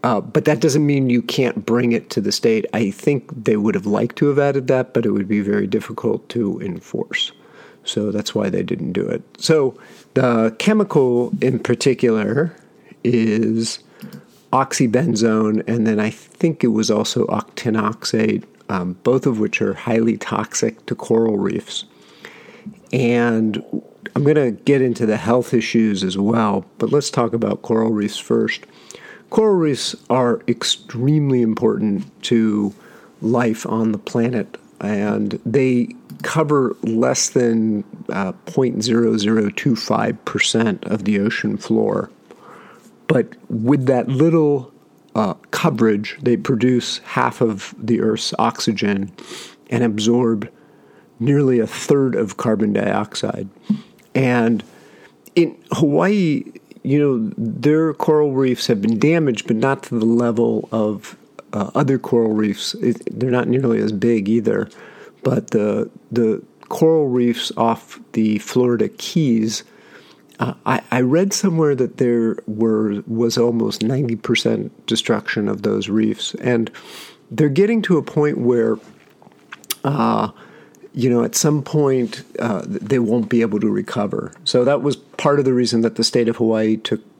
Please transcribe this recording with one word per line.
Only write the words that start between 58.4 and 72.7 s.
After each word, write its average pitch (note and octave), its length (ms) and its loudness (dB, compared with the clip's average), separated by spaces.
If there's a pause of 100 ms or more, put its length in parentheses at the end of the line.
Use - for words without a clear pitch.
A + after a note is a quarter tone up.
have A2+ 120 2
been G#2+ 200 0
damaged, D3 480 2
but A#2 80 2
not C3+ 260 0
to A#2 160 -4
the A2 80 2
level A#2 680 2
of, G#2+ 460 -4 (340)
uh, G2+ 220 -4
other C3+ 240 2
coral A2+ 360 0
reefs. G#2 420 -2
It, B2 260 -2 (180)
they're B2+ 120 0
not B2 160 0
nearly B2 320 2
as G#2+ 120 0
big G#2 380 0
either. G#2+ 400 0 (540)
But B2+ 260 -2
the, G#2 400 0 (220)
the A2 320 0 (260)
coral D#3+ 380 4
reefs A#2+ 500 0
off A2+ 420 -2 (120)
the G#2+ 260 2
Florida A#2+ 500 0
Keys, A2+ 760 0 (760)
uh, - 140 -4 (140)
I, G2+ 240 -2
I C3 100 0
read E3+ 320 2
somewhere D#3+ 400 2
that B2+ 240 -2
there A#2 480 2
were, A2 600 0